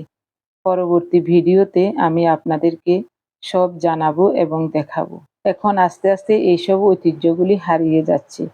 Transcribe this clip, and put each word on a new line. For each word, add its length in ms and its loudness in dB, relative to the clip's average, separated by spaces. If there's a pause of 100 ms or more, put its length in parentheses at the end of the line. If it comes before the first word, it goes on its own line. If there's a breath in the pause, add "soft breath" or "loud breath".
(680)
পরবর্তী 540 0
ভিডিওতে 760 2
আমি 280 0
আপনাদেরকে 680 -2 (480)
সব 360 -2
জানাবো 520 0
এবং 380 -2
দেখাবো। 480 -6 (280)
এখন 340 -2
আস্তে 320 0
আস্তে 240 0
এইসব 480 0
ঐতিহ্যগুলি 720 0
হারিয়ে 460 0
যাচ্ছে। 400 -4 (120)